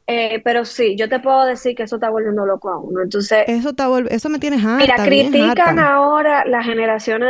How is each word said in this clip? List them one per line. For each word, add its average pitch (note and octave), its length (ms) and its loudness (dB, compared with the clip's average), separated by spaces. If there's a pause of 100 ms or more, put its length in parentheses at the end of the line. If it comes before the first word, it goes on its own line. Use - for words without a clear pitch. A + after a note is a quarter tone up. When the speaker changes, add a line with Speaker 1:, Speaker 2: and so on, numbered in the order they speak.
Speaker 1:
Eh, A3+ 360 -2
pero A#3 220 0
sí, A3+ 320 0
yo A3 100 -2
te B3+ 120 -2
puedo C4+ 260 4
decir B3 300 -2
que A#3 80 -6
eso G#3+ 120 -8
está A3+ 140 -2
volviendo G#3+ 360 -2
loco G3 240 -2
a F3 100 -4
uno. F3+ 220 -6
Entonces, G3+ 460 0
Speaker 2:
Eso A#3 220 -2
está C4 180 -2
volv-, B3+ 220 0
eso A3+ 200 -4
me D4+ 100 -2
tiene C#4+ 180 -2
Speaker 1:
mira, B3 380 2
Speaker 2:
harta, D4+ 120 2
bien C#4 240 2
Speaker 1:
critican E4 480 2
Speaker 2:
harta. D4 140 2
Speaker 1:
ahora D4 520 2
las A#3 200 -2
generaciones A3+ 640 -2